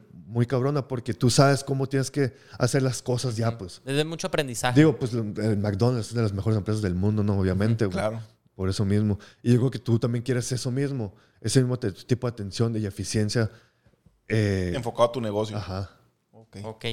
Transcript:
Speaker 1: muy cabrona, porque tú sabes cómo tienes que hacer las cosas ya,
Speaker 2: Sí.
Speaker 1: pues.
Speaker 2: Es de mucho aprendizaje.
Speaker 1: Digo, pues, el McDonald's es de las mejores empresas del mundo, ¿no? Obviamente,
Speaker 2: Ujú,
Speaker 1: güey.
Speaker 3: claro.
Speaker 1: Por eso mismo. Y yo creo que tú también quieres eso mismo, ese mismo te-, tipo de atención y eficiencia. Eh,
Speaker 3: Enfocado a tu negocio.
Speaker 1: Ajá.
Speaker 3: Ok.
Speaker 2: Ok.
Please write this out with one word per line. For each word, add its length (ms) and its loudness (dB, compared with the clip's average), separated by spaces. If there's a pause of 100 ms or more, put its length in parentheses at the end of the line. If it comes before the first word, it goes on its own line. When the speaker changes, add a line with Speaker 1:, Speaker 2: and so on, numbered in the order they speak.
(120)
Speaker 1:
muy 360 -2
cabrona, 400 0
porque 260 -6
tú 160 2
sabes 340 6
cómo 240 -2
tienes 220 -2
que 240 -2 (240)
hacer 240 2
las 220 0
cosas 340 -2
ya, 140 0
Speaker 2:
Sí. 80 -10
Speaker 1:
pues. 260 -14
Speaker 2:
Es 100 -4
de 80 2
mucho 240 -6
aprendizaje. 520 2
Speaker 1:
Digo, 180 6
pues, 160 -4
el 440 0
McDonald's 520 0
es 60 -10
de 80 2
las 100 0
mejores 240 0
empresas 240 -2
del 140 0
mundo, 280 0
¿no? 160 2
Obviamente, 460 2
Speaker 2:
Ujú, 80 -2
Speaker 1:
güey. 160 -2
Speaker 3:
claro. 140 -8 (320)
Speaker 1:
Por 140 -4
eso 140 -2
mismo. 360 2 (240)
Y 100 6
yo 60 6
creo 120 2
que 80 -10
tú 200 2
también 240 -2
quieres 280 -2
eso 200 -4
mismo, 420 -4 (280)
ese 180 4
mismo 180 2
te-, 140 -4
tipo 360 -4
de 60 -2
atención 420 -2
y 100 -2
eficiencia. 640 -2 (760)
Eh, 480 0
Speaker 3:
Enfocado 340 2
a 20 -4
tu 100 -4
negocio. 340 -2
Speaker 1:
Ajá. 360 -6 (400)
Speaker 3:
Ok. 320 -20
Speaker 2:
Ok. 300 -12